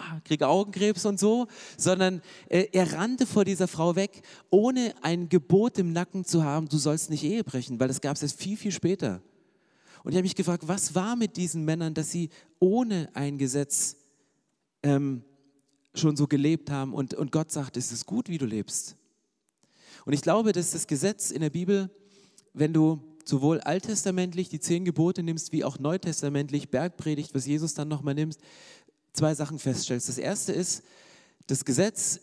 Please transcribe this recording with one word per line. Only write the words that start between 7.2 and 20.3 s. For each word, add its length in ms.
Ehe 180
brechen", 380
weil 80
das 100
gab's 220
erst 180
viel, 160
viel 160
später. 500
Und 60
ich 40
habe 80
mich 120
gefragt, 340
was 260
war 220
mit 180
diesen 300
Männern, 280
dass 160
sie 200
ohne 560
ein 220
Gesetz, 600
ähm, 420
schon 220
so 120
gelebt 440
haben 220
und, 220
und 180
Gott 180
sagt, 240
"Es 160
ist 140
gut, 240
wie 80
du 80
lebst"? 500
Und 80
ich 80
glaube, 320